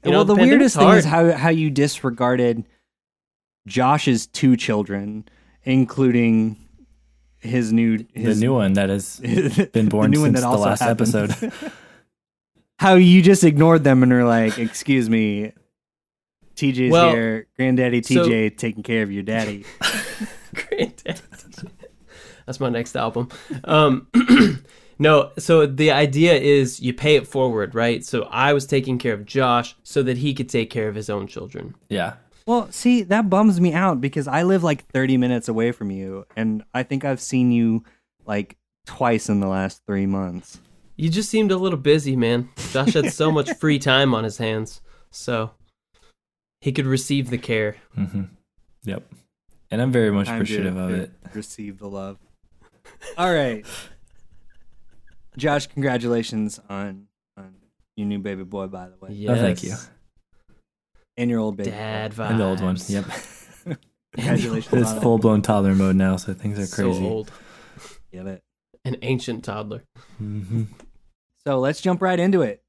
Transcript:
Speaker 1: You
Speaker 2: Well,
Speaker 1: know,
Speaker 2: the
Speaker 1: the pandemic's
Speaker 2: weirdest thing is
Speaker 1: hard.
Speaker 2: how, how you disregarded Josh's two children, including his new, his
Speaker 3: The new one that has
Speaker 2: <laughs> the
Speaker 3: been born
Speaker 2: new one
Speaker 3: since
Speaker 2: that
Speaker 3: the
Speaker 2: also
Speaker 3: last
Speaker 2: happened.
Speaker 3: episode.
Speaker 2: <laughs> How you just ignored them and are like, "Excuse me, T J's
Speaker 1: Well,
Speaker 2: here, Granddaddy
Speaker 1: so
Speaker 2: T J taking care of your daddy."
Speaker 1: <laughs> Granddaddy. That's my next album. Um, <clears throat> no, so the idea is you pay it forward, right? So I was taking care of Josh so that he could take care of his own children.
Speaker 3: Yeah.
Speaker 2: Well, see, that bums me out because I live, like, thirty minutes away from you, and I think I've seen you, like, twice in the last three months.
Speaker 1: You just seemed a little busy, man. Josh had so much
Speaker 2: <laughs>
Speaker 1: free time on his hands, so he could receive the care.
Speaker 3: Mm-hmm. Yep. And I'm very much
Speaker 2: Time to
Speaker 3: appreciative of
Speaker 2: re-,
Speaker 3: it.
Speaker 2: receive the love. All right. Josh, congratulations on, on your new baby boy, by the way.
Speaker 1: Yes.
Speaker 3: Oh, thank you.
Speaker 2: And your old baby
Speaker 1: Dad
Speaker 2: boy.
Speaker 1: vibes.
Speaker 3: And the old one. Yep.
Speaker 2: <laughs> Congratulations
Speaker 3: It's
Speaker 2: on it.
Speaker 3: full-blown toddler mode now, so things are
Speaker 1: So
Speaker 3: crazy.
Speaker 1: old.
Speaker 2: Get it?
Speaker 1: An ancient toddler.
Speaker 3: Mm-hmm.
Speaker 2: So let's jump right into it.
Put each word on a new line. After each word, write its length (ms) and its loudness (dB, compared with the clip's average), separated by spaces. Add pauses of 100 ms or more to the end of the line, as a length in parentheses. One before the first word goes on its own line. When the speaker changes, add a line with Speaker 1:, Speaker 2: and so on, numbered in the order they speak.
Speaker 1:
You 60 0
Speaker 2:
Well, 100 6
Speaker 1:
know, 40 6
Speaker 2:
the 100 4
Speaker 1:
the 60 6
pandemic's 360 6
Speaker 2:
weirdest 0 -
thing 140 6
is 140 6
Speaker 1:
hard. 280 4
Speaker 2:
how, 60 0
how 120 0
you 200 0
disregarded 920 0 (1000)
Josh's 600 0
two 300 2
children, 720 -4 (380)
including 920 2 (840)
his 320 -2
new, 420 0
his 260 -2
Speaker 3:
The 60 2
new 80 0
one 200 2
that 140 2
has 280 -4
Speaker 2:
<laughs> 20 -20
the 540 0
Speaker 3:
been 160 2
born 220 2
Speaker 2:
new 100 4
one 140 4
Speaker 3:
since 60 2
Speaker 2:
that 60 0
Speaker 3:
the 100 0
Speaker 2:
also 80 2
Speaker 3:
last 160 0
Speaker 2:
happened. 340 0
Speaker 3:
episode. 420 -4
Speaker 2:
<laughs> 160 -14 (1040)
How 160 6
you 280 10
just 220 8
ignored 400 6
them 180 6
and 100 6
are 120 4
like, 340 2
"Excuse 500 -2
me, 440 0 (1040)
T 160 0
J's 180 0
Speaker 1:
Well, 220 4
Speaker 2:
here, 420 -2
Granddaddy 480 0
Speaker 1:
so 220 2
Speaker 2:
T 60 2
J 200 2
taking 320 -8
care 220 -2
of 80 -6
your 100 -6
daddy." 420 -6 (160)
Speaker 1:
<laughs> 760 -10
Granddaddy. 680 -8 (1200)
That's 140 -12
my 120 -2
next 260 -6
album. 320 -4 (340)
Um, 520 2
<clears throat> 500 4 (340)
no, 400 4
so 260 4
the 280 2
idea 420 4
is 460 2
you 120 -2
pay 220 2
it 140 2
forward, 480 -2
right? 280 0
So 200 -4
I 280 0
was 140 0
taking 320 -2
care 160 -4
of 120 -12
Josh 580 -2
so 180 -2
that 160 -2
he 160 -2
could 140 -8
take 200 -2
care 200 -6
of 80 -8
his 120 -10
own 200 -6
children. 480 -14 (120)
Speaker 3:
Yeah. 260 -6 (320)
Speaker 2:
Well, 260 0
see, 320 2
that 260 0
bums 300 4
me 140 4
out 260 0
because 260 -4
I 160 -2
live, 220 2
like, 240 -2
thirty 280 0
minutes 320 0
away 220 0
from 220 -8
you, 420 -12
and 300 -4 (100)
I 80 -4
think 220 -6
I've 160 -4
seen 320 0
you, 320 0 (420)
like, 300 -8 (300)
twice 420 -2
in 100 0
the 80 -2
last 400 -6
three 200 -4
months. 520 -8 (380)
Speaker 1:
You 120 -4
just 220 -2
seemed 200 0
a 60 0
little 220 -4
busy, 380 2
man. 340 0 (220)
Josh 200 0
had 200 0
so 200 0
much 200 0
Speaker 2:
<laughs> 60 -8
Speaker 1:
free 200 0
time 360 2
on 100 -4
his 140 -8
hands, 440 -6 (280)
so 420 -8 (1080)
he 100 -4
could 160 -4
receive 440 -2
the 80 -6
care. 380 -4 (200)
Speaker 3:
Mm-hmm. 280 -6 (600)
Yep. 180 -10 (680)
And 100 -4
I'm 100 0
very 220 2
much 140 0
Speaker 2:
Time 100 -8
to 60 -4
Speaker 3:
appreciative 340 -4
of 140 -6
Speaker 2:
re-, 80 -4
Speaker 3:
it. 120 -8 (220)
Speaker 2:
receive 460 -16
the 100 -16
love. 300 -14 (1000)
All 160 -2
right. 320 -4 (1700)
Josh, 300 -2
congratulations 1000 -4
on, 380 -12 (320)
on 160 -20 (420)
your 100 -8
new 120 -6
baby 260 -10
boy, 220 -10
by 220 -18
the 100 -20
way. 140 -18
Speaker 1:
Yes. 260 -4
Speaker 3:
Oh, 20 -2
thank 220 -2
you. 120 -10 (1400)
Speaker 2:
And 140 -4
your 100 -2
old 160 -6
baby 140 -8
Speaker 1:
Dad 440 -10
Speaker 2:
boy. 100 -10
Speaker 1:
vibes. 60 -6
Speaker 3:
And 100 0
the 40 0
old 160 -4
one. 160 -4 (100)
Yep. 180 -6 (640)
Speaker 2:
<laughs> 120 -12 (360)
Congratulations 580 -4 (100)
Speaker 3:
It's 80 -2
Speaker 2:
on 80 -6
it. 20 -8
Speaker 3:
full-blown 420 2
toddler 320 2
mode 220 2
now, 200 0
so 180 -10
things 240 -8
are 80 -8
Speaker 1:
So 260 -4
Speaker 3:
crazy. 120 -4
Speaker 1:
old. 280 -8 (800)
Speaker 2:
Get 140 -16
it? 160 -16 (420)
Speaker 1:
An 180 -6
ancient 420 -6
toddler. 400 -12 (380)
Speaker 3:
Mm-hmm. 420 -8 (800)
Speaker 2:
So 140 -2
let's 200 -4
jump 220 -2
right 160 0
into 240 2
it. 260 -6